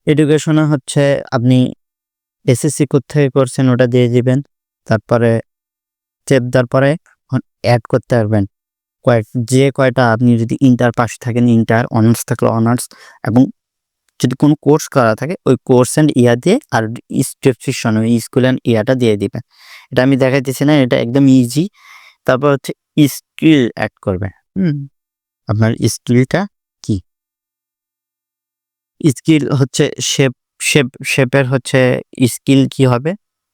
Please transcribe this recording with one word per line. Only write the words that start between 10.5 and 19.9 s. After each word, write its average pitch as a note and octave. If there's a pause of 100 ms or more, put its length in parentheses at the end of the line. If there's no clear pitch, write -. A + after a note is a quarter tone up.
ইন্টার B2
পাস A#2
থাকেন A#2+
ইন্টার, A2+
অনার্স A2+
থাকলে A#2
অনার্স, A2+ (400)
এবং A#2+ (800)
যদি B2+
কোনো D3+
কোর্স D3
করা A#2+
থাকে D3 (120)
ওই C3+
course B2
and D#3
year A#2+
দিয়ে F3 (140)
আর A#2 (560)
ডেসক্রিপশন B2
ওই A2+
school B2
and B2+
year-টা A2+
দিয়ে A#2+
দিবেন। G2+ (440)
এটা B2